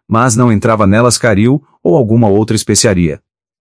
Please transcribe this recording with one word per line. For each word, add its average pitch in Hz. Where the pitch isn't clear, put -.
mas 117
não 120
entrava 107
nelas 113
caril 117
ou 170
alguma 113
outra 110
especiaria. 90